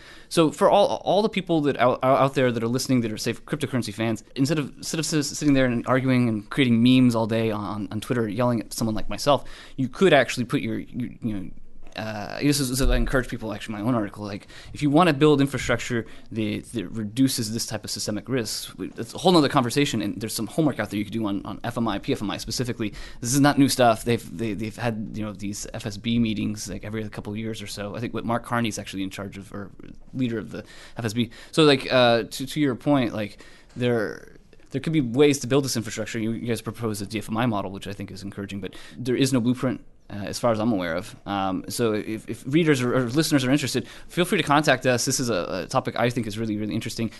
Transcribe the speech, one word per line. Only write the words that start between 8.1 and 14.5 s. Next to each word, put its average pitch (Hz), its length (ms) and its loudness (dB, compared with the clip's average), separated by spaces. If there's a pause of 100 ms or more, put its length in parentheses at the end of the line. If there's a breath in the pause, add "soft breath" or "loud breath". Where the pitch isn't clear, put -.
yelling 120 300 0
at - 160 -8
someone 110 220 -2
like 95 120 -2
myself, 123 360 2 (320 loud breath)
you 131 120 -2
could 185 240 4
actually 127 340 4
put - 160 -2
your, 110 180 -4
you, - 420 -8
you 110 120 -2
know, 87 160 -6 (460)
uh, 104 420 -8
this 143 220 2
is, 127 100 -2
this 127 100 0
is, 127 80 6
I 127 80 6
encourage 123 320 2
people, 110 240 -8
actually, 107 220 -8
my 104 60 -6
own 120 160 0
article, 104 280 -4
like, 104 220 -10 (260 loud breath)